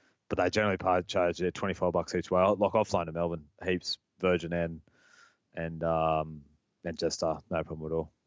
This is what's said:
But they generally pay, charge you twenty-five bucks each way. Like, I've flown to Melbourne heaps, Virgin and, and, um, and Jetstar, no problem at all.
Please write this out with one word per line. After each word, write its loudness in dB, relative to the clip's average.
But 0
they 2
generally 2
pay, 2
charge 2
you 0
twenty-five -2
bucks -2
each -2
way. 4
Like, 4
I've 2
flown 0
to -8
Melbourne -4
heaps, -2
Virgin 2
and, -2
and, -6
um, 0
and -6
Jetstar, -2
no 0
problem -8
at 0
all. -4